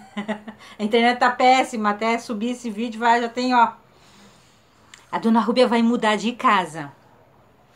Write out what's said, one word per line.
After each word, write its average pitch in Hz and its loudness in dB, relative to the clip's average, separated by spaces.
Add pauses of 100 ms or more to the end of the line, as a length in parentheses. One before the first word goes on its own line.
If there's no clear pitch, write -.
(140)
<laughs> - -12
A 214 -4
internet 233 2
tá 247 2
péssima, 247 2
até 226 -2
subir 240 -6
esse 247 -8
vídeo 220 -8
vai, 240 2
já 233 -4
tem, 254 -2
ó. 233 2 (1400)
A 160 -4
dona 226 2
Rúbia 233 2
vai 233 0
mudar 226 0
de 208 -4
casa. 170 -2 (840)